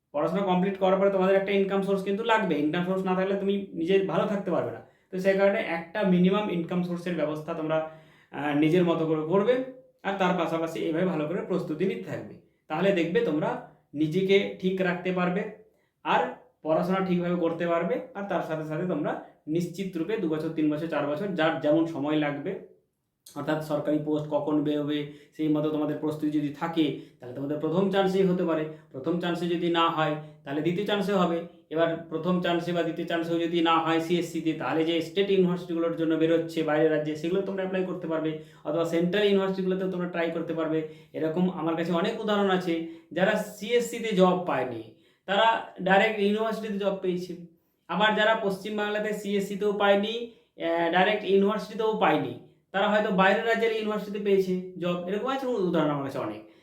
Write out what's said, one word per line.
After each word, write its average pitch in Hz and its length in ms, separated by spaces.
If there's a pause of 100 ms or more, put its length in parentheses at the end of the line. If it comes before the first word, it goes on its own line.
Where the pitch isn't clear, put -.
(140)
পড়াশোনা 175 280
কমপ্লিট 185 360
করার 190 220
পরে 196 100
তোমাদের 190 260
একটা 190 160
ইনকাম 196 300
সোর্স 185 220
কিন্তু 202 200
লাগবে। 208 360
ইনকাম 156 260
সোর্স 190 180
না 185 120
থাকলে 190 200
তুমি 196 380
নিজে 180 260
ভালো 190 280
থাকতে 185 240
পারবে 123 200
না। - 100 (300)
তো 185 80
সেই 190 180
কারণে 196 220
একটা 175 440
মিনিমাম 190 460
ইনকাম 175 340
সোর্সের 175 320
ব্যবস্থা 151 380
তোমরা, 156 360 (420)
আহ, 143 280
নিজের 160 240
মতো 165 220
করে 156 180 (100)
করবে। 247 480 (220)
আর 190 160
তার 180 200
পাশাপাশি 160 400
এইভাবে 165 260
ভালো 156 220
করে 185 140
প্রস্তুতি 156 440
নিতে - 180
থাকবে, 110 300 (340)
তাহলে 180 240
দেখবে 165 300
তোমরা 175 480 (240)
নিজেকে 190 680
ঠিক 185 200
রাখতে 180 300
পারবে 180 300 (600)
আর 196 180 (420)
পড়াশোনা 180 420
ঠিকভাবে 175 300
করতে 170 320
পারবে। 170 280 (180)
আর 196 160
তার 165 180
সাথে 156 180
সাথে 156 220
তোমরা 175 360 (240)
নিশ্চিত 175 500
রূপে 202 200
দু 175 120
বছর, 156 200
তিন 156 220
বছর, 160 160
চার 147 200
বছর, 147 200
যার 156 340
যেমন 156 240
সময় 147 300
লাগবে, 147 360 (840)
অর্থাৎ 151 280
সরকারি 147 420
পোস্ট 151 240
কখন 147 340
বেরোবে 147 360 (380)
সেই 156 100
মতো 151 220
তোমাদের 151 280
প্রস্তুতি 151 420
যদি 143 200
থাকে, 160 400 (200)
তাহলে 123 160
তোমাদের 143 240
প্রথম 175 300
চান্সেই 190 340
হতে 180 200
পারে। 160 200 (280)
প্রথম 165 280
চান্সে 170 280
যদি 175 220
না 165 200
হয়, 156 260 (280)
তাহলে 147 180
দ্বিতীয় 180 240
চান্সে 202 280
হবে। 170 340 (220)
এবার 165 200 (200)
প্রথম 170 320
চান্সে 170 300
বা 175 120
দ্বিতীয় 165 240
চান্সেও 170 320
যদি 170 220
না 165 180
হয় 160 200
সিএসসিতে, 160 540
তাহলে 151 320
যে 165 160
স্টেট 196 300
ইউনিভার্সিটিগুলোর 170 640
জন্য 160 180
বেরোচ্ছে 160 480
বাইরের 156 280
রাজ্যে, 151 240
সেগুলো 185 260
তোমরা 190 200
অ্যাপ্লাই 185 240
করতে 175 220
পারবে, 156 320 (260)
অথবা 165 200
সেন্ট্রাল 175 380
ইউনিভার্সিটিগুলোতেও 190 680
তোমরা 180 160
ট্রাই 165 240
করতে 165 220
পারবে। 156 340 (260)
এরকম 156 360
আমার 160 260
কাছে 175 160
অনেক 214 300
উদাহরণ 202 280
আছে, 175 380 (260)
যারা 196 220
সিএসসিতে 220 800
জব 180 300
পায়নি, 123 380 (420)
তারা 208 220 (340)
ডাইরেক্ট 202 380
ইউনিভার্সিটিতে 208 600
জব 196 220
পেয়েছে। 180 320 (540)
আবার 202 280
যারা 214 200
পশ্চিমবাংলাতে 208 760
সিএসসিতেও 202 600
পায়নি, 202 420
আহ, 170 760
ডাইরেক্ট 190 340
ইউনিভার্সিটিতেও 202 720
পায়নি, 151 420 (320)
তারা 202 180
হয়তো 208 220
বাইরের 202 340
রাজ্যের 220 260
ইউনিভার্সিটিতে 208 540
পেয়েছে 185 520
জব। 175 320
এরকম 214 180
আছে 269 200
উদাহরণ 170 420
আমার 143 160
কাছে - 140
অনেক। - 220 (220)